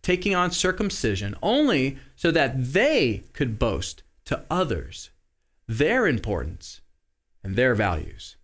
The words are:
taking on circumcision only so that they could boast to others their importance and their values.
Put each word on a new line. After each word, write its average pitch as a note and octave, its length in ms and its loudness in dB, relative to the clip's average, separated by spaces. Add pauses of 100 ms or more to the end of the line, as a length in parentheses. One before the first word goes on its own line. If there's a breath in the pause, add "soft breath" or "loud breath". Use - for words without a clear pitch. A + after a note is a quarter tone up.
taking F#3 340 0
on F3+ 160 2
circumcision A#2+ 880 -2
only F#3 560 2 (180 loud breath)
so - 160 2
that C3 420 0
they F#3+ 500 2 (100)
could A#2 240 -2
boast - 460 -2 (220)
to - 260 -4
others B2+ 580 -4 (580)
their E3+ 380 2
importance G2 760 -4 (640)
and F#2+ 120 -4
their B2+ 180 4
values. F#2 720 -2